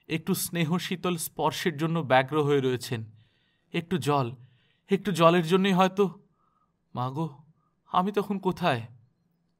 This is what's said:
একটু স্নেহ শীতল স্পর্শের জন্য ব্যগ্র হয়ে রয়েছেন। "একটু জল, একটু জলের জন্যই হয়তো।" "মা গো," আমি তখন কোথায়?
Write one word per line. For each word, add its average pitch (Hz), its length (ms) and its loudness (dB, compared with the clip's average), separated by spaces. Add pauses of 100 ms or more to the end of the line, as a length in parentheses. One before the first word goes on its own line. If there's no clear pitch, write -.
একটু 160 260 -4
স্নেহ 170 440 -2
শীতল 180 400 -4
স্পর্শের 151 600 -4
জন্য 165 220 -2
ব্যগ্র 131 440 2
হয়ে 143 180 2
রয়েছেন। 123 440 -4 (680)
"একটু 170 240 -4
জল, 135 380 -2 (560)
একটু 196 200 0
জলের 165 360 6
জন্যই 190 240 4
হয়তো।" 190 560 2 (680)
"মা 123 140 -4
গো," 151 340 -8 (480)
আমি 180 200 0
তখন 202 280 -4
কোথায়? 170 420 -2 (800)